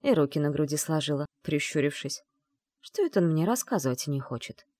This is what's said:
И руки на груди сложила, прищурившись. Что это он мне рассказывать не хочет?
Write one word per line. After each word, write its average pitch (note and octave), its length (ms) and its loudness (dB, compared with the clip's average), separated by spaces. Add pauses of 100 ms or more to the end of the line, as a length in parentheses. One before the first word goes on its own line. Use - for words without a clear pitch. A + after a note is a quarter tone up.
И C#4 120 4
руки D3+ 240 2
на D3 120 2
груди D3 260 0
сложила, D3 500 -2 (160)
прищурившись. D3 840 -2 (560)
Что - 220 -4
это C#4+ 180 2
он E3+ 100 4
мне D#3+ 140 2
рассказывать F3+ 600 0
не C#3 140 -2
хочет? - 460 -10 (120)